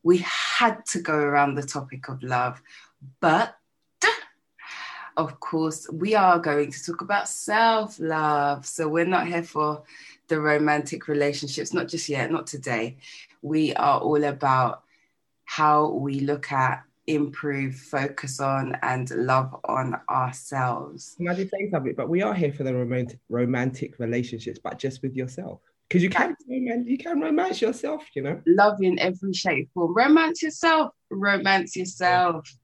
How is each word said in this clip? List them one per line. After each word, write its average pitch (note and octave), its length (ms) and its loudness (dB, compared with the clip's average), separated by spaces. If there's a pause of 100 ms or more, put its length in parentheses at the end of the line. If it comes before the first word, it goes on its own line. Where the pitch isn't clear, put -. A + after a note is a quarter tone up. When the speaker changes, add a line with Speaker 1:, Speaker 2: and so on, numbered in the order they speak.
Speaker 1:
we F3+ 180 6
had - 600 0
to F3 140 -4
go D#3+ 140 -2
around C#3+ 420 2
the C#3 80 -4
topic C3+ 440 -10
of C3 140 -10
love. B2+ 400 -2 (560)
But, F3 400 2 (1600)
of D#3 240 -4
course, D#3+ 500 -4
we F#3 240 -2
are F#3 240 6
going D3 320 0
to - 140 -14
talk E3+ 160 -8
about G3+ 280 -2
self-love. D#3+ 1400 0
So D#3+ 240 -4
we're E3 160 2
not F3+ 220 2
here E3+ 160 -2
for D3+ 400 -2 (460)
the D#3 120 0
romantic D3+ 680 2
relationships, C#3+ 680 -2
not D#3+ 140 -2
just E3 200 -6
yet, C#3+ 220 -2
not D#3 160 -2
today. C3 520 -6 (440)
We D#3 320 0
are C#3+ 240 4
all D3+ 240 2
about C3 600 0 (600)
how D3+ 440 4
we C#3 320 -2
look C#3+ 320 -2
at, C3 320 0 (240)
improve, C#3 680 -2
focus C#3 640 -6
on, C3+ 440 0
and B2+ 280 -2
love C3 540 0
on C3 440 -2
ourselves. B2+ 1080 -4
Speaker 2:
Can F3 100 -4
I F3 80 0
just F#3+ 160 -4
say G3+ 180 -6
something? C3+ 280 -2
But B2+ 120 -4
we F3 140 2
are G#3+ 100 0
here D#3+ 200 0
for C#3+ 100 -8
the C3 140 -2
romant-, B2 400 -2 (120)
romantic B2+ 720 -2
relationships, A#2+ 640 -4
but - 160 -8
just C3+ 240 -6
with C3+ 140 -6
yourself. C3 460 -10 (260)
'Cause F3+ 140 4
you G3 80 4
Speaker 1:
That D4 260 0
Speaker 2:
can - 0 - (120)
roman-, B3 380 -2
you C4+ 120 -2
can E4+ 220 -2
romance E4 420 0
yourself, D4 420 -2 (100)
you C#3 80 -4
know? C#3+ 240 -4
Speaker 1:
Love G3 360 6
in F#3 160 2
every F#3 340 -2
shape, C#3+ 400 -2
form. F3 220 0
Romance D#4 480 4
yourself. D#4+ 500 2 (180)
Romance F#3+ 680 2
yourself. F3+ 720 0 (160)